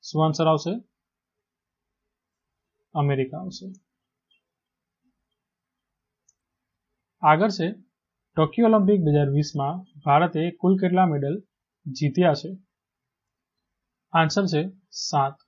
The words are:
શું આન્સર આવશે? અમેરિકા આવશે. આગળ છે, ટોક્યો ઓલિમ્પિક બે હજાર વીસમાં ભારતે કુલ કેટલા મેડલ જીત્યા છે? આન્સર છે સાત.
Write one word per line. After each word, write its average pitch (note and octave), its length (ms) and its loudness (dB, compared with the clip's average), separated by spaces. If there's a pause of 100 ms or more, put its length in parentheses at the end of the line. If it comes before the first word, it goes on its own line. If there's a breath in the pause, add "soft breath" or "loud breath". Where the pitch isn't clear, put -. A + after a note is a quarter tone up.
શું D#3 220 -2
આન્સર D#3+ 220 0
આવશે? D#3+ 240 0 (2250)
અમેરિકા C#3+ 440 -2
આવશે. F#3+ 340 -14 (3500)
આગળ E3+ 300 4
છે, F#3+ 220 -4 (640)
ટોક્યો D#3+ 300 2
ઓલિમ્પિક G#3 340 4
બે D#3 100 0
હજાર D3 200 2
વીસમાં D3 680 -4
ભારતે E3 500 0
કુલ F#3 280 0
કેટલા F#3 280 2
મેડલ D3 360 -2 (440)
જીત્યા D3+ 480 0
છે? F#3+ 240 -10 (1500)
આન્સર E3 340 0
છે D#3+ 260 -2 (180)
સાત. C#3 460 -4 (120)